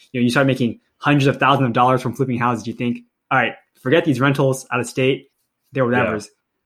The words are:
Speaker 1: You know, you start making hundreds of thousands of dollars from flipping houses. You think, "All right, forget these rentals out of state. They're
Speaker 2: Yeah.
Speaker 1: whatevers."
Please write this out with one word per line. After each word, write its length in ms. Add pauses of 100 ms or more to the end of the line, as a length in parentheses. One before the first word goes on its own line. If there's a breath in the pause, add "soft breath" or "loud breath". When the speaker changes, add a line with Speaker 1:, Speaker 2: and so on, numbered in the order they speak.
(100)
Speaker 1:
You 100
know, 40
you 60
start 160
making 340 (160)
hundreds 300
of 100
thousands 300
of 80
dollars 280
from 120
flipping 240
houses. 280
You 60
think, 280 (300)
"All 80
right, 140 (280)
forget 260
these 140
rentals 520
out 80
of 60
state. 440 (420)
They're 200
Speaker 2:
Yeah. 140
Speaker 1:
whatevers." 220 (380)